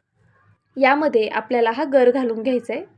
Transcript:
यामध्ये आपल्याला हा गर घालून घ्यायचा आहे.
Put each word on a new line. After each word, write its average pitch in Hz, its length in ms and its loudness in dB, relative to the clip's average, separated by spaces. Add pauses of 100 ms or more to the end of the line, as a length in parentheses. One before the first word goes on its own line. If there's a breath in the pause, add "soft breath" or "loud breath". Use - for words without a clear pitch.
(800)
यामध्ये 269 460 2
आपल्याला 226 440 -2
हा 262 120 -4
गर 262 280 4
घालून 233 320 -2
घ्यायचा 240 300 -4
आहे. 339 120 -10 (120)